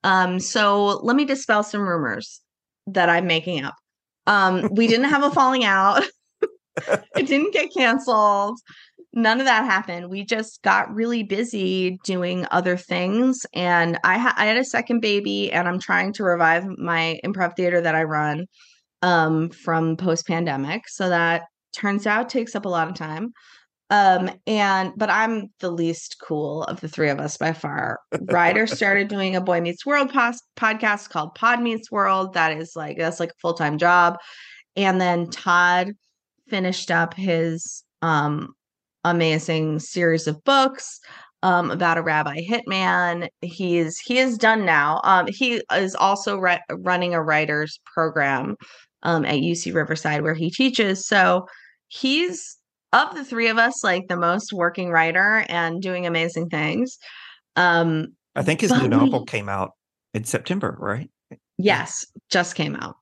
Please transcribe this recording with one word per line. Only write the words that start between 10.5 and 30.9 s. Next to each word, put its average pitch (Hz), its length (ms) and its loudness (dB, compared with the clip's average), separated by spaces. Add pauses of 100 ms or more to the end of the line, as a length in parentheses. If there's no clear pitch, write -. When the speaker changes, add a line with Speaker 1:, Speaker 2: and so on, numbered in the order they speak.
Speaker 1:
got 196 300 2
really 226 300 -2
busy 190 800 -2
doing 180 460 -2
other 180 280 0
things. 208 760 0
And 175 520 2
I 185 120 4
ha-, 240 220 0
I 208 80 2
had 220 100 2
a 262 80 0
second 233 360 -2
baby, 202 520 -2
and 175 160 0
I'm 180 100 -2
trying 185 360 -2
to 214 100 -6
revive 170 400 4 (140)
my 165 460 -2
improv 185 320 -2
theater 175 260 2
that 160 120 0
I 160 100 2
run, 151 420 -2 (560)
um, 165 480 2
from 160 480 -2
post-pandemic. 165 880 -2
So 185 220 -4
that 170 320 2 (320)
turns 202 320 -2
out 226 240 0
takes 226 240 -4
up 208 100 -6
a 190 60 -4
lot 165 180 0
of 180 60 -10
time. 170 380 -8 (600)
Um, 190 380 4 (160)
and, 196 500 0
but 208 140 -2
I'm 214 380 0 (120)
the 185 100 -4
least 165 460 -4 (100)
cool 151 380 -4
of - 160 -8
the 160 80 -10
three 151 220 0
of 143 100 -2
us 147 160 -6
by 160 160 -2
far. - 480 -6 (220)
Ryder 185 440 2
Speaker 2:
<laughs> - 120 -6
Speaker 1:
started 202 300 2
doing 190 280 -2
a 180 40 0
Boy 180 200 0
Meets 170 240 -4
World 277 260 2
pos-, 240 300 0 (160)
podcast 220 540 -2